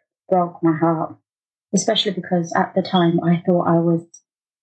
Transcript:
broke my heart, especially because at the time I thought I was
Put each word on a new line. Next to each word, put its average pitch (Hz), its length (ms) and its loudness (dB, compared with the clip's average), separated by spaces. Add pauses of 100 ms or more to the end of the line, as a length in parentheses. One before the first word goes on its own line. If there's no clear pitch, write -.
(280)
broke 175 320 0
my 165 160 2
heart, 165 380 -2 (580)
especially 208 380 -2
because 180 460 -4
at - 180 -2
the 190 80 2
time 170 400 0
I 170 240 0
thought 175 220 2
I 170 100 4
was 170 260 0 (580)